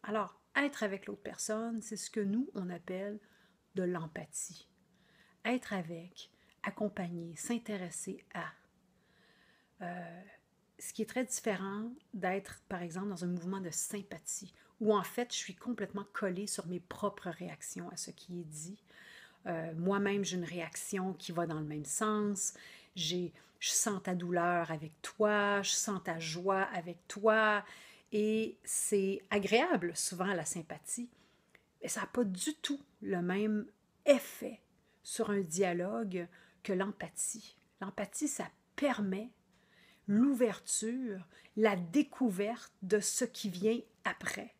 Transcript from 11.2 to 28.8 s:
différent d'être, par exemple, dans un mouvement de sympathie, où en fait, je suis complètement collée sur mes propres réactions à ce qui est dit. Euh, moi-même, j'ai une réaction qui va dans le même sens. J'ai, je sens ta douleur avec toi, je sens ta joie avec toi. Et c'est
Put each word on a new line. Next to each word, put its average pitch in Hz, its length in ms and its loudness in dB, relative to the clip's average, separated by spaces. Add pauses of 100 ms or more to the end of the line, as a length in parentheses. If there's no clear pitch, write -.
différent 196 640 -4 (240)
d'être, 190 540 -4
par 175 140 -6
exemple, 175 280 -4
dans 180 140 -4
un 180 40 0
mouvement 180 340 -2
de 175 80 -6
sympathie, - 840 -6 (280)
où 214 140 6
en 190 80 4
fait, 240 280 -4
je - 60 -4
suis - 180 -6
complètement 202 580 -6
collée 196 340 0
sur 175 200 -4
mes 175 120 -4
propres - 500 -4
réactions 170 600 -8
à 175 80 -12
ce - 140 -8
qui 175 300 -10
est 165 40 -8
dit. 156 320 -12 (680)
Euh, 165 300 -4
moi-même, 202 500 4
j'ai 180 120 -2
une 175 60 -2
réaction 180 680 -4
qui - 180 -10
va 170 140 0
dans 156 140 -2
le 156 60 -2
même 151 200 -4
sens. 208 680 0 (420)
J'ai, 175 360 -2 (280)
je - 100 -2
sens 196 340 0
ta 185 120 0
douleur 175 560 2
avec 156 200 -6 (100)
toi, 208 600 4
je 190 100 0
sens 196 320 0
ta 165 160 -2
joie 180 440 2 (100)
avec 175 240 -4 (100)
toi. 214 560 6 (480)
Et 214 520 2
c'est 196 680 2